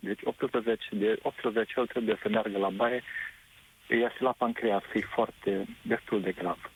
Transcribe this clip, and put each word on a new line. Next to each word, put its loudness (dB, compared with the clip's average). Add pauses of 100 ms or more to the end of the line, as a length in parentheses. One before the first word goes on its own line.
Deci -4
optsprezece, 0
de 2
optsprezece 0
el 2
trebuie 0
să 0
meargă 0
la 2
baie, 0 (880)
ea 4
și -4
la 4
pancreas, 2 (120)
e 4 (140)
foarte, 0 (160)
destul 0
de -2
grav. -4